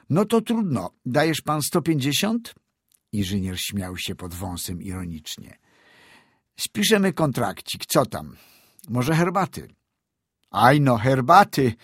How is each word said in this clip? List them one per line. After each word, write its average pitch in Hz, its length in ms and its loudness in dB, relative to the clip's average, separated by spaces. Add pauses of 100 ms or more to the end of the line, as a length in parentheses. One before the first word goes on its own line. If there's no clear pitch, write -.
No 190 160 2
to 226 160 2
trudno, 185 500 -2 (140)
dajesz 147 360 0
pan 151 200 -2
sto 165 200 -2
pięćdziesiąt? 160 720 -2 (560)
Inżynier 95 480 -4
śmiał 92 380 -6
się 87 180 -8
pod 87 180 -12
wąsem 87 480 -8
ironicznie. 87 760 -12 (1000)
Spiszemy 196 540 2
kontrakcik, - 720 -4
co 143 200 2
tam? 76 300 -10 (540)
Może 123 260 0
herbaty? 175 540 0 (840)
Aj 127 300 6
no, 127 160 4
herbaty! 131 760 4 (100)